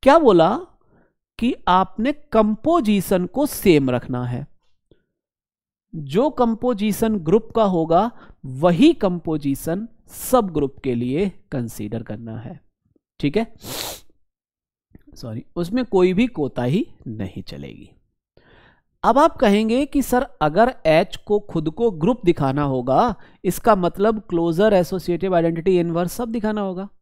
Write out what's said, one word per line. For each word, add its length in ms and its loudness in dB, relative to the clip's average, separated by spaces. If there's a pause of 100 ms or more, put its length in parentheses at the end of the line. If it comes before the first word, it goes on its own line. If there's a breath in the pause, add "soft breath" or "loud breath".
क्या 180 6
बोला 360 6 (840)
कि 160 0 (120)
आपने 440 2
कंपोजिशन 1120 0
को 200 -2
सेम 440 2
रखना 360 -4
है, 220 -8 (1500)
जो 340 0
कंपोजिशन 880 0
ग्रुप 360 0
का 80 4
होगा 480 2 (340 soft breath)
वही 480 4
कंपोजिशन 920 -4 (200)
सब 420 0
ग्रुप 340 -2
के 120 -2
लिए 340 -2 (220)
कंसीडर 520 -8
करना 360 -12
है, 200 -16 (600)
ठीक 180 -2
है? 180 -4 (1600 loud breath)
सॉरी, 300 -12 (100)
उसमें 300 -4
कोई 280 2
भी 140 2
कोताही 680 -4 (140)
नहीं 360 -10
चलेगी। 480 -18 (1120 soft breath)
अब 140 4
आप 200 2
कहेंगे 480 2
कि 160 -4
सर, 200 0 (200)
अगर 340 2 (100)
एच 320 2
को 220 -2
खुद 300 -6
को 220 0
ग्रुप 340 0
दिखाना 380 2
होगा, 520 0 (300 soft breath)
इसका 300 2
मतलब 440 0
क्लोजर, 540 0
एसोसिएटिव, 640 -2
आइडेंटिटी, 440 2
इनवर्स 340 -2
सब 180 -6
दिखाना 300 -4
होगा 280 -8 (120)